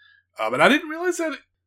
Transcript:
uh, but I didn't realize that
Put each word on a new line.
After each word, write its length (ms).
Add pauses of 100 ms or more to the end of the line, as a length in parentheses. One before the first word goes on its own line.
(400)
uh, 100
but 120
I 80
didn't 200
realize 280
that 220 (280)